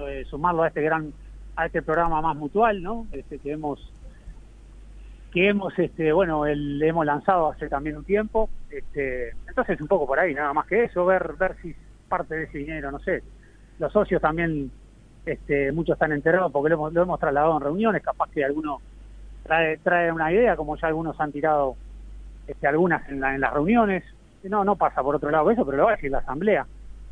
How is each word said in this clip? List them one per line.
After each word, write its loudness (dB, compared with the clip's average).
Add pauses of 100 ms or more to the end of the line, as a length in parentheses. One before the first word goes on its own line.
eh, -8
sumarlo 0
a 4
este -2
gran, 0 (420)
a -2
este -2
programa 2
Más 0
Mutual, 2
¿no? -6
Este, -12
que -8
hemos, -4 (1500)
que 4
hemos, 0
este, 2
bueno, 2
el, -2
hemos 2
lanzado 2
hace -6
también -4
un -12
tiempo, 0 (200)
este, -6 (160)
entonces -2
un -8
poco 2
por 2
ahí, 2
nada -2
más 2
que 2
eso, 0
ver, 2
ver 0
si -10 (360)
parte -4
de -4
ese -10
dinero, -8
no -8
sé, -2 (560)
los -2
socios 2
también, 0 (540)
este, 0
muchos 0
están 0
enterados 4
porque 2
lo 4
hemos, -2
lo 4
hemos 0
trasladado 4
en -2
reuniones, 0
capaz -2
que 0
alguno -4 (600)
trae, 2
trae 2
una 0
idea, 6
como -4
ya -2
algunos -2
han -2
tirado, 2 (680)
este, -4
algunas 4
en -6
la, 0
en -2
las 2
reuniones. 4 (420)
No, 0
no 4
pasa 2
por 2
otro -2
lado 4
eso, 2
pero -2
lo 4
va 6
a 2
decir -6
la 0
asamblea. 0 (460)